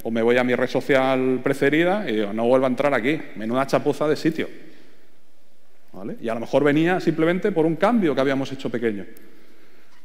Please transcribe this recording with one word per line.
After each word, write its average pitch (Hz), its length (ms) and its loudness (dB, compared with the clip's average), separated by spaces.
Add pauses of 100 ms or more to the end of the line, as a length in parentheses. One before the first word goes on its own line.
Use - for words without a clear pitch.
o 117 80 -4
me 113 100 0
voy 120 160 4
a 127 60 4
mi 123 120 2
red 123 120 2
social 131 760 2
preferida 151 680 2
y 110 60 0
digo, 104 180 -2
"No 113 120 0
vuelvo 131 200 4
a 131 40 4
entrar 139 240 0
aquí, 135 260 0 (160)
menuda 123 320 -2
chapuza 147 400 0
de 151 80 2
sitio". 156 340 -2 (1400)
¿Vale? 104 280 -8
Y 113 80 -4
a 110 40 0
lo 117 60 -4
mejor 135 240 2
venía 160 380 4
simplemente 175 500 2
por 160 140 2
un 165 100 2
cambio 190 400 4
que 135 60 2
habíamos 135 320 0
hecho 135 160 -6
pequeño. 113 360 -2 (1000)